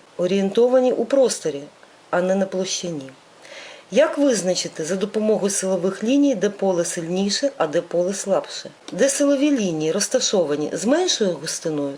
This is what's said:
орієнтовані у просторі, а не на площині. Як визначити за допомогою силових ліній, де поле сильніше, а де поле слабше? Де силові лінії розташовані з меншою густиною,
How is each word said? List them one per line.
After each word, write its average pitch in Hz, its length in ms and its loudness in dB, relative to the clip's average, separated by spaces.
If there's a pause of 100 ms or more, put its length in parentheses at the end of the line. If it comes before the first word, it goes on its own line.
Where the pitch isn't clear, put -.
(160)
орієнтовані 214 760 2
у 233 120 0
просторі, 156 580 0 (480)
а 175 100 2
не 185 140 2
на 196 120 0
площині. 175 640 -6 (800)
Як 294 280 2
визначити 180 680 0
за 170 120 -2
допомогою 208 540 0
силових 190 540 -2
ліній, 277 300 4
де 202 160 0
поле 190 340 0
сильніше, 185 720 -2
а 160 100 0
де 156 140 0
поле 175 340 -2
слабше? - 560 -4 (220)
Де 202 160 2
силові 285 420 2
лінії 165 420 0
розташовані 156 800 0
з 165 120 -6
меншою 254 480 2
густиною, 147 640 -6